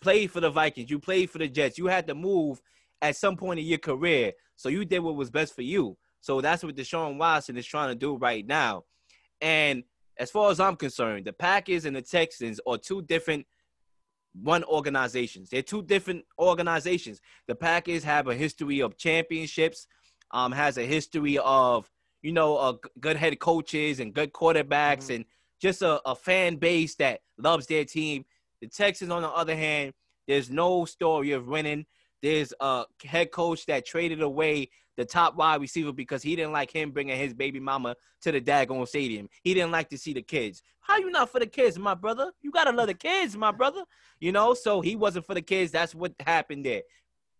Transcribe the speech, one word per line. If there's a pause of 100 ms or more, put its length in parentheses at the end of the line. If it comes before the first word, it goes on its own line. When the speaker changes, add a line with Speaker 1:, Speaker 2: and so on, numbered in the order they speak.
Speaker 1:
played
for
the
Vikings.
You
played
for
the
Jets.
You
had
to
move (400)
at
some
point
in
your
career. (240)
So
you
did
what
was
best
for
you. (220)
So
that's
what
Deshaun
Watson
is
trying
to
do
right
now. (560)
And (360)
as
far
as
I'm
concerned,
the
Packers
and
the
Texans
are
two
different (880)
one
organizations.
They're
two
different (140)
organizations. (260)
The
Packers
have
a
history
of
championships, (440)
um,
has
a
history
of, (340)
you
know,
uh,
g-, (200)
good
head
coaches
and
good
quarterbacks
Speaker 2:
Mm-hmm.
Speaker 1:
and (360)
just
a,
a
fan
base
that (160)
loves
their
team. (360)
The
Texans,
on
the
other
hand, (340)
there's
no
story
of
winning. (380)
There's
a (180)
head
coach
that
traded
away (260)
the
top
wide
receiver
because
he
didn't
like
him
bringing
his
baby
mama (260)
to
the
daggone
stadium. (140)
He
didn't
like
to
see
the
kids. (200)
How
you
not
for
the
kids,
my
brother? (100)
You
gotta
love
the
kids,
my
brother. (360)
You
know,
so
he
wasn't
for
the
kids.
That's
what
happened
there. (580)